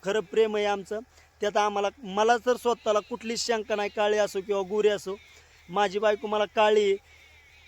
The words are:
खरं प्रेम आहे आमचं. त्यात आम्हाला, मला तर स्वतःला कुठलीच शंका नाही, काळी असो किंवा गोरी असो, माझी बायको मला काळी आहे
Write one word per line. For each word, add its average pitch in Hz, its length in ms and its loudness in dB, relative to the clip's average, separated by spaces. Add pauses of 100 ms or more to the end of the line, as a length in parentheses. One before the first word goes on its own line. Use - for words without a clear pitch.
खरं 202 160 -2
प्रेम 214 360 0
आहे 208 100 0
आमचं. 202 340 -4 (420)
त्यात 208 160 -2
आम्हाला, 202 320 0 (140)
मला 214 340 2
तर 240 200 0
स्वतःला 220 420 0
कुठलीच 226 460 -8
शंका 220 300 -2
नाही, 208 140 -4
काळी 208 280 0
असो 202 240 0
किंवा 196 280 -2
गोरी 214 200 2
असो, 196 260 -4 (540)
माझी 196 300 0
बायको 214 280 0
मला 208 180 0
काळी 214 380 4
आहे 196 140 2 (720)